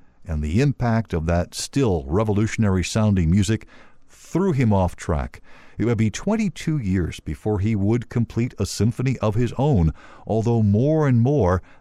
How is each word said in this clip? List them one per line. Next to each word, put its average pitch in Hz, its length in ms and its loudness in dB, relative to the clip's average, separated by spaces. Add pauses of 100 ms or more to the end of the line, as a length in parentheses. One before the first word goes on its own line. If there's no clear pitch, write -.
(240)
and 78 180 -6
the 80 180 0
impact 120 520 0
of 80 140 -2
that 85 280 0
still 98 520 -2
revolutionary 104 800 0
sounding 98 460 2
music 104 360 2 (420)
threw 185 440 -2
him 123 200 2
off 92 220 0
track. 71 460 -6 (380)
It 104 80 0
would 117 100 0
be 110 140 0
twenty-two 196 680 -4
years 92 420 -2
before 101 400 -4
he 110 140 0
would 107 360 0
complete 120 480 -2
a 101 80 -2
symphony 123 520 -2
of 107 160 0
his 120 220 0
own, 123 360 2 (340)
although 113 360 0
more 139 460 2
and 120 120 4
more 113 420 2 (180)